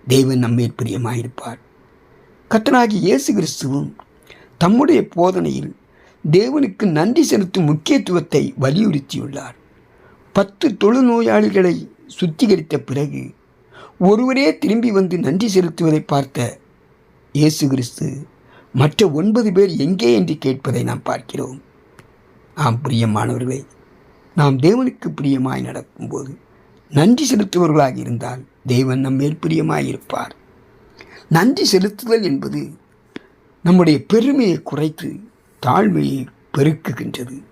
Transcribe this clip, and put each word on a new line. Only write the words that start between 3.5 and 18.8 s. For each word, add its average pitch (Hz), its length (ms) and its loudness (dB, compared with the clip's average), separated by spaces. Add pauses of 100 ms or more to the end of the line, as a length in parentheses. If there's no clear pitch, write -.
தம்முடைய 233 580 2
போதனையில் 170 600 -2 (560)
தேவனுக்கு 240 520 2
நன்றி 190 380 2
செலுத்தும் 190 420 0
முக்கியத்துவத்தை 156 960 0
வலியுறுத்தியுள்ளார். 139 920 -4 (800)
பத்து 202 520 0
தொழுநோயாளிகளை 214 1040 2 (180)
சுத்திகரித்த 160 680 0
பிறகு 135 540 -6 (680)
ஒருவரே 254 600 2
திரும்பி 226 320 0
வந்து 190 280 0
நன்றி 185 420 0
செலுத்துவதை 160 460 0
பார்த்த 131 520 -4 (760)
இயேசு 151 360 2
கிறிஸ்து 135 580 -6 (460)
மற்ற 151 380 2